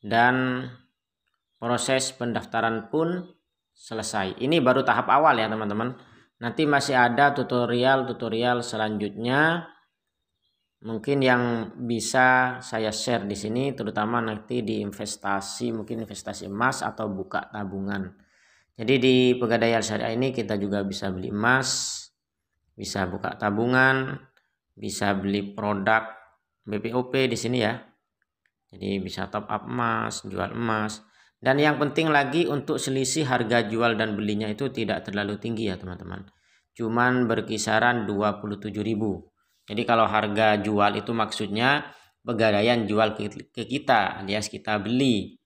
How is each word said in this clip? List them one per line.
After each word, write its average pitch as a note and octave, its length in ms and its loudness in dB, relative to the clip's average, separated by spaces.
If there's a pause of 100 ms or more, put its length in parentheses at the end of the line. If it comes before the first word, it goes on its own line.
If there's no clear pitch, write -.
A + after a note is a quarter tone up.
Dan B2+ 640 2 (960)
proses A#2+ 560 0
pendaftaran A2+ 720 -2
pun E3+ 480 -4 (400)
selesai. G#2+ 640 -6
Ini C#3+ 240 2
baru B2+ 160 6
tahap A#2+ 320 2
awal C3+ 320 6
ya, A2 80 -2
teman-teman. A2 400 -2 (480)
Nanti A#2+ 240 -2
masih C#3+ 320 2
ada B2 400 6
tutorial-tutorial A#2+ 1300 0
selanjutnya. A2 1040 0 (1200)
Mungkin A2+ 320 -2
yang A#2+ 640 2
bisa B2+ 800 4
saya A2 320 -2
share A2+ 320 -2
di G2+ 80 -4
sini, A#2+ 400 -4
terutama A2 480 -2
nanti A2 400 -4
di G#2+ 160 -2
investasi, G2+ 880 -6
mungkin A2+ 400 -6
investasi G2 400 -12
emas A#2+ 320 0
atau G#2+ 320 -6
buka - 400 -6
tabungan. G2 560 -6 (640)
Jadi A#2+ 240 0
di B2+ 200 4 (200)
Pegadaian A#2 480 2
Syariah A2+ 320 -2
ini C3 160 0
kita G#2+ 240 -2
juga G2+ 240 -2
bisa G2 320 -4
beli F#2 160 -6
emas, B2 720 0 (720)
bisa G2+ 320 -4
buka F#2 320 -6
tabungan, C3 800 2 (580)
bisa G2+ 400 -2
beli G2+ 400 -4
produk G#2 540 0 (580)
B G#2 160 -4
P A2 140 -6
O B2+ 160 -2
P C3 180 2
di A2+ 80 -4
sini A#2+ 240 -2
ya. A2+ 160 0 (920)
Jadi G2 320 -4
bisa F#2+ 260 -8
top G#2+ 220 -8
up G#2+ 160 -6
emas, A2+ 580 -4
jual F#2+ 240 -4
emas. A2 540 -4 (340)
Dan C3+ 220 2
yang D3+ 180 4
penting D3+ 320 0
lagi C#3+ 380 2
untuk C#3 340 -2
selisih C3+ 460 -2
harga A#2 400 2
jual A2+ 260 2
dan G#2+ 220 -2
belinya G#2+ 320 -2
itu C3 240 -4
tidak G#2 340 -4
terlalu G2+ 320 -4
tinggi A2 300 -4
ya F2+ 80 -4
teman-teman. F2+ 480 -12 (500)
Cuman A#2+ 540 2
berkisaran A2 800 2
dua G2+ 320 0
puluh G2+ 160 -8
tujuh G#2 240 -8
ribu. G#2 480 -2 (340)
Jadi A2 240 -4
kalau A#2 220 6
harga G#2+ 500 4
jual G#2 400 2
itu A2 160 -6
maksudnya A2+ 800 -2 (320)
Pegadaian A2 640 2
jual G#2+ 240 2
ke, G#2 160 -8 (240)
ke A#2 160 -10
kita G2+ 560 0
alias G2+ 240 -4
kita G#2+ 320 -4
beli. A2+ 640 0